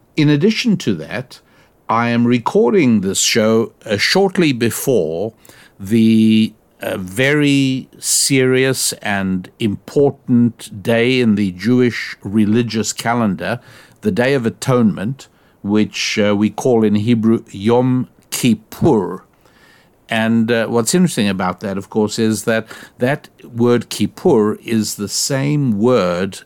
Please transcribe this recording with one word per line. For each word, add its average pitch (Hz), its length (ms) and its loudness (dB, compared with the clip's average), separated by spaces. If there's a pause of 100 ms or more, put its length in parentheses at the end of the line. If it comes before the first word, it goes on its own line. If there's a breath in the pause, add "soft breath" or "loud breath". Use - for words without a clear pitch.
(160)
in 151 140 4
addition 202 480 2
to 101 180 -2
that, 85 460 -10 (480 soft breath)
I 117 200 0
am 117 160 2
recording 123 760 2
this 95 180 -4
show, 110 540 0 (120)
uh, 107 120 -2
shortly 185 540 0
before 110 840 -2 (440 loud breath)
the, 110 760 4 (280)
uh, 101 160 -6
very 135 880 0 (120)
serious 131 920 0
and 95 560 -4 (100)
important 120 1200 -2
day 117 380 2
in 113 160 4
the 101 160 0
Jewish 117 720 0
religious 107 680 0
calendar, 110 680 -4 (420 loud breath)
the 104 100 -2
Day 120 220 0
of 120 140 -2
Atonement, 110 800 -2 (340 soft breath)
which, 104 560 -2
uh, 104 180 2
we 104 140 0
call 117 340 0
in 104 120 2
Hebrew 113 560 0
Yom 123 580 0 (220)
Kippur. 107 920 -2 (840 soft breath)
And, 113 400 0
uh, 113 180 0
what's 117 280 0
interesting 175 320 2
about 92 320 -4
that, 98 180 -8
of 98 120 -10
course, 107 280 -2
is 110 280 -2
that 113 200 -2 (340 loud breath)
that 127 280 -4 (160)
word 120 460 0
Kippur 107 720 0
is 110 340 -2
the 101 140 -8
same 139 680 -2
word 95 680 0